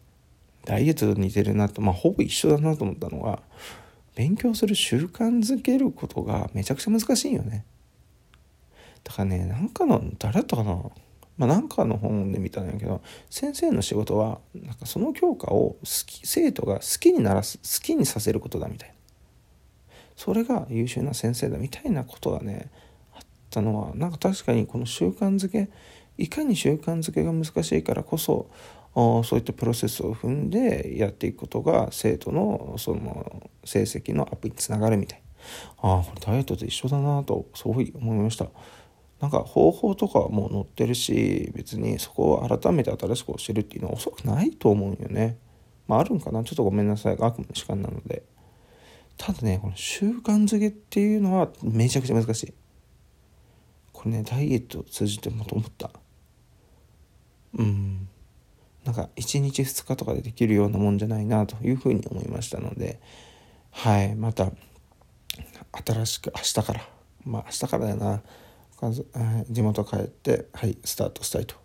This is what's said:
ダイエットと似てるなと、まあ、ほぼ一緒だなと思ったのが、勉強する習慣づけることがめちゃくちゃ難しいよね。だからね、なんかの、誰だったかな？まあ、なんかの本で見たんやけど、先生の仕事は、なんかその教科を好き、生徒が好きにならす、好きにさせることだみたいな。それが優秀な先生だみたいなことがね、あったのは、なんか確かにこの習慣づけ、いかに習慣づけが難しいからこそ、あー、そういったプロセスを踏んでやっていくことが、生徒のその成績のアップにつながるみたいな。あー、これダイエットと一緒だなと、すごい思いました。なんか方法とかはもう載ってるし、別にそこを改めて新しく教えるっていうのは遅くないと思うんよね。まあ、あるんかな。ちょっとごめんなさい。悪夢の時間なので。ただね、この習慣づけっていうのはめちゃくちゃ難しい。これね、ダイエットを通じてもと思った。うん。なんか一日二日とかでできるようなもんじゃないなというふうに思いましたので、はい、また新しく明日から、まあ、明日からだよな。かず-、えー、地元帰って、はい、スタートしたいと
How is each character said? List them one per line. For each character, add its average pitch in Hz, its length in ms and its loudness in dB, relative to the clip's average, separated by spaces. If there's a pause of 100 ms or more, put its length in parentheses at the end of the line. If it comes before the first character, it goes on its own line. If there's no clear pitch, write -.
(640)
ダ 104 140 0
イ 139 100 4
エ 160 40 6
ッ - 20 0
ト 104 180 2
と 101 80 2
似 98 120 0
て 101 100 4
る 101 120 2
な 104 140 4
と、 104 140 -4
ま 101 80 4
あ、 - 20 2
ほ 160 200 4
ぼ - 100 0
一 - 100 0
緒 - 180 2
だ 147 80 6
な 156 180 2
と 139 80 -4
思 98 80 -2
っ - 40 -10
た 87 120 -8
の 73 120 -8
が、 - 220 -4 (720)
勉 151 220 2
強 233 180 2
す 220 100 2
る 202 120 4
習 143 300 2
慣 233 340 2
づ 240 200 2
け 254 160 4
る 262 140 4
こ - 160 -6
と - 160 -4
が - 320 -2
め 98 80 -2
ち - 80 -4
ゃ - 60 0
く - 40 -10
ち - 60 -8
ゃ 214 60 2
難 226 80 4 (160)
し - 120 0
い 269 40 0
よ 202 100 0
ね。 107 220 -6 (1400)
だ - 100 -16
か 98 120 -2
ら 98 60 0
ね、 90 140 0
な 98 160 -2
ん 202 100 0
か 359 160 0
の、 190 140 6 (200)
誰 107 140 0
だ 202 80 6
っ - 20 -4
た - 120 -2
か 113 60 0
な？ 92 220 -2 (520)
ま 123 100 2
あ、 - 20 4
な 170 100 6
ん 311 100 0
か 190 160 0
の 110 120 2
本 101 340 0
で 98 80 -2
見 95 120 -2
た 101 120 -6
ん 92 40 -4
や 90 80 -6
け 107 120 -6
ど、 98 160 -4 (260)
先 285 280 -6
生 330 160 2
の 113 100 2
仕 - 120 -4
事 107 220 0
は、 110 220 0 (160)
な - 160 -14
ん - 60 -12
か - 100 -14
そ - 140 -6
の 285 120 0
教 330 220 2
科 - 160 -6
を - 220 4
好 - 60 -16 (280)
き、 - 180 -16
生 - 280 2
徒 - 120 -4
が 98 120 0
好 - 40 -6 (200)
き 349 120 0
に 339 60 2
な 98 160 2
ら 95 80 2
す、 - 160 -10
好 - 260 -6
き 320 120 -2
に 220 100 2
さ - 140 -4
せ - 120 0
る 107 60 -2
こ - 100 -8
と - 120 -6
だ - 80 -6
み - 100 -12
た - 80 -18
い - 20 -20
な。 - 60 -20 (1200)
そ - 160 -2
れ 226 120 2
が 240 260 -2
優 117 160 0
秀 131 160 -4
な 143 100 -2
先 120 220 0
生 120 160 -2
だ 139 80 -4
み 139 100 -4
た - 120 -12
い 285 100 -2
な 147 140 0
こ - 160 -16
と - 100 0
が - 100 -2
ね、 104 300 -8 (440)
あ - 40 -20
っ - 40 -20 (280)
た 113 100 -2
の 107 160 2 (120)
は、 71 80 -8
な 147 100 -2
ん 175 60 -4
か 147 60 -10
確 190 280 -2
か - 60 2
に 113 120 4
こ - 140 -6
の 123 80 -2
習 165 220 0
慣 196 260 2
づ 190 160 0
け、 202 200 0 (460)
い - 120 -2
か 302 160 -2
に 247 100 4
習 147 200 2
慣 165 240 -2
づ 160 140 -4
け 156 120 2
が 165 80 0
難 160 140 0 (180)
し 156 120 0
い 160 60 2
か - 120 -2
ら 147 100 -2
こ 165 120 -4
そ、 - 320 0 (460)
あ 123 60 2
ー、 117 240 6
そ 123 100 0
う 123 60 4
い - 20 0
っ - 20 -14
た 120 80 -4
プ - 140 -2
ロ 117 80 2
セ 113 140 -2
ス - 160 -4
を - 100 -2
踏 - 140 -6
ん 143 220 -2
で 220 460 0
や 101 120 2
っ - 20 -4
て - 160 -4
い 90 60 -2
く - 60 -18
こ - 100 -10
と - 140 -2
が、 135 280 2
生 - 260 0
徒 - 140 -8
の 190 480 -2
そ - 160 -2
の - 560 -10 (140)
成 101 180 0
績 - 300 -4
の 71 100 0
ア - 60 -2
ッ - 80 -8
プ - 120 -8
に - 60 -8
つ - 160 -6
な 110 80 -2
が 110 100 4
る 107 100 4
み 95 100 -2
た - 80 -16
い - 60 -20 (600)
な。 92 140 6
あ 90 60 4
ー、 - 20 -2
こ - 100 -8
れ - 100 -14
ダ 101 100 0
イ - 20 4
エ 135 60 2
ッ - 20 -4
ト - 120 -2
と - 80 -8
一 - 80 -6
緒 - 160 -4
だ 143 120 2
な 143 240 2
と、 - 280 -2
す - 120 -14
ご 117 180 2
い - 140 -2
思 117 180 -2
い 107 40 2
ま 110 120 2
し - 60 -4
た。 - 100 -2 (760)
な 143 60 -2
ん 147 60 -4
か - 80 2
方 - 320 6
法 196 240 0
と 208 100 2
か - 140 4
は - 80 2
も 104 180 0
う - 60 -4
載 101 100 -2
っ - 20 -6
て - 220 -2
る 120 80 0
し、 - 640 0
別 - 240 -8
に - 180 0
そ - 140 -10
こ - 220 4
を - 140 0
改 - 240 4
め 143 120 4
て - 80 0
新 98 240 -2
し - 80 -8
く - 80 -6
教 - 40 -6 (120)
え 110 60 -4
る 107 80 2
っ - 20 -8
て - 120 -14
い - 40 -8
う - 20 -4
の 90 60 -2
は - 60 -4
遅 - 180 -6
く - 80 -16
な 131 240 0
い 330 80 2
と - 180 4
思 101 160 4
う 101 40 -2
ん 110 120 -6
よ - 60 -6
ね。 110 300 0 (500)
ま 110 80 4
あ、 131 40 6
あ 170 40 4
る 226 100 0
ん 156 60 0
か - 100 -6
な。 113 140 -2
ち - 80 -8
ょ - 20 -8
っ - 20 -6
と 135 60 2
ご 98 80 4
め 104 140 2
ん 104 40 4
な 104 80 2
さ 104 140 0
い。 90 40 2
悪 117 240 0
夢 - 100 -8
の - 40 -16
時 - 120 -10
間 98 180 -4
な - 60 -4
の - 140 -8
で。 - 200 -8 (960)
た - 160 -6
だ 143 100 -6
ね、 98 200 2
こ 101 60 -4
の 92 80 -6
習 - 340 -2
慣 214 320 4
づ 208 160 4
け 208 100 4
っ - 40 2
て - 280 -2
い 214 160 4
う 214 40 2
の 190 180 4
は 170 100 4 (140)
め 113 260 4
ち 131 80 0
ゃ 131 60 4
く 127 60 -4
ち - 40 0
ゃ 113 80 6
難 113 140 0
し - 80 -4
い。 - 120 -12 (1400)
こ - 140 -20
れ 110 40 0
ね、 110 140 -2
ダ 127 180 -2
イ 147 120 2
エ - 20 4
ッ 113 40 -2
ト - 200 -10
を - 20 -12
通 - 240 -2
じ 104 140 -4
て 107 100 -6
も 110 140 -6
と - 100 -6
思 113 140 -2
っ - 20 -16
た。 - 200 -12 (1600)
う 131 80 0
ん。 98 460 0 (760)
な 127 80 -2
ん - 20 -4
か - 220 -4
一 135 240 -2
日 139 240 0
二 - 200 -6
日 131 120 -4
と - 80 -8
か - 100 -2
で 131 60 -2
で 110 120 -8
き 117 140 2
る 107 80 4
よ 101 120 6
う - 20 0
な 107 100 0
も 104 120 4
ん 101 80 4
じ 107 60 0
ゃ 110 40 -2
な 110 120 -2
い 104 40 -2
な 107 220 2
と - 180 -12
い 156 60 2
う 151 60 2
ふ 131 140 2
う 117 40 4
に 95 160 0
思 - 120 -4
い - 60 -6
ま - 140 -6
し - 80 -8
た - 80 -6
の - 160 -8
で、 - 260 -6 (680)
は 104 320 4
い、 104 140 0
ま 113 160 -2
た 95 180 0 (1400)
新 110 200 0
し - 120 -4
く - 180 -8
明 - 60 -8
日 - 120 -2
か - 180 0
ら、 - 160 -8 (360)
ま 117 140 -6
あ、 113 80 -8
明 - 60 -12
日 - 80 -8
か 123 180 0
ら - 60 0
だ 107 60 0
よ 104 60 -2
な。 104 260 -2 (560)
か 117 120 -2
ず-、 127 240 -4
え - 40 -6
ー、 113 340 -2
地 110 100 0
元 107 220 2
帰 - 140 -6
っ - 100 -2
て、 - 440 0
は - 140 -4
い、 92 180 0
ス - 120 -6
タ - 80 -2
ー - 60 -2
ト - 120 -10
し - 80 -6
た - 80 -2
い - 80 -2
と - 80 -16 (100)